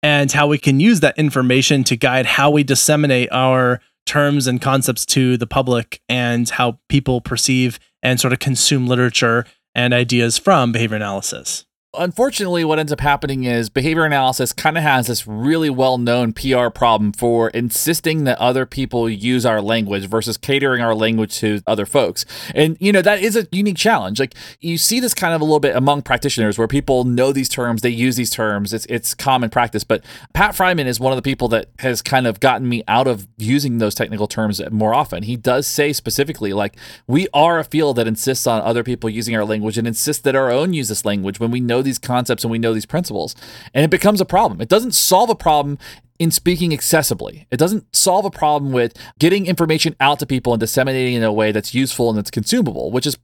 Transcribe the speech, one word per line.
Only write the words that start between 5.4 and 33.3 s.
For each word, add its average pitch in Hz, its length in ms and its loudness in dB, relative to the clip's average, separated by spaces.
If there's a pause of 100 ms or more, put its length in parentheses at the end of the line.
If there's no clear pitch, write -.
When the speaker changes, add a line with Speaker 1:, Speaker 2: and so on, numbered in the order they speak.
Speaker 1:
public 123 600 -2
and 120 440 0
how 120 260 -2 (120)
people 131 320 0
perceive 127 580 -2 (240)
and 127 160 2
sort 127 140 0
of 131 60 -4
consume 131 480 0
literature 120 580 2 (280)
and 123 220 0
ideas 120 420 2
from 139 340 2
behavior 113 240 -2
analysis. - 680 -8 (360)
Speaker 2:
Unfortunately, 180 640 -2
what 156 140 2
ends 156 140 -2
up 147 80 -4
happening 143 460 0
is 117 240 0
behavior 160 360 0
analysis 135 480 0
kinda 156 280 0
has 131 260 2
this 120 180 -4
really 139 440 0
well-known 123 640 2
P 131 220 -2
R 123 160 2
problem 107 420 2
for 117 380 0
insisting 151 760 -2
that 127 120 0
other 123 300 2
people 120 420 -2
use 113 380 0
our 110 140 2
language 101 440 -2
versus 107 320 -4
catering 135 460 0
our 117 100 2
language 110 460 0
to 104 260 -2
other 104 220 0
folks. 113 360 0 (300)
And, 156 260 2
you 196 120 2
know, 196 100 4
that 202 220 2
is 208 120 0
a 220 160 0
unique 196 260 0
challenge. 113 420 0
Like, 135 160 -2 (240)
you 170 180 -6
see 220 220 0
this 247 160 -2
kind 170 180 0
of 160 80 0
a - 20 0
little 151 180 4
bit 139 140 2
among 139 280 2
practitioners 117 560 0
where 113 80 2
people 135 360 0
know 127 280 2
these 135 180 -2
terms, 120 320 -4
they 123 80 0
use 120 260 0
these 120 140 -2
terms, 101 440 -2
it's, 110 160 -8
it's - 260 -6
common 127 340 0
practice. 113 360 -2
But - 180 0 (320)
Pat 202 200 2
Fryman 180 300 2
is 120 140 -4
one 131 140 2
of 131 40 -2
the 123 60 -6
people 131 240 -2
that 113 220 0 (100)
has 123 240 -2
kind 131 240 0
of 110 120 -4
gotten 127 300 2
me 120 180 -2
out 131 200 2
of 104 200 -4 (100)